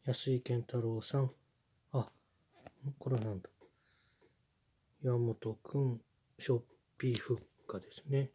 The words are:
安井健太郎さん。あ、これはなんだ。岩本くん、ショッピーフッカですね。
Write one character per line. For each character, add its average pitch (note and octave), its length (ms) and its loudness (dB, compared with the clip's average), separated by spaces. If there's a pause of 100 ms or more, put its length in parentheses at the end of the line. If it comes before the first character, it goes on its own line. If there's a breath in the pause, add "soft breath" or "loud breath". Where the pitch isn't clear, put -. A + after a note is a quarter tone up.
安 C3 260 0
井 B2+ 100 2
健 A#2+ 200 0
太 B2 180 -4
郎 A2+ 220 0
さ C#3 200 0
ん。 C3 120 2 (600)
あ、 B2+ 180 0 (880)
こ C3 100 -6
れ B2+ 60 4
は A2+ 80 2
な G#2+ 100 -2
ん F#2 80 -6
だ。 - 80 -18 (1500 soft breath)
岩 B2 160 2
本 A2+ 380 0
く - 240 -4
ん、 B2 240 0 (340)
シ - 120 -6
ョ A#2+ 80 4
ッ A#2 60 -2 (360)
ピ C3 80 0
ー A#2 100 4
フ - 160 2
ッ - 140 -2 (200)
カ F#2+ 120 -6
で - 120 -14
す - 160 -18
ね。 C#3 280 2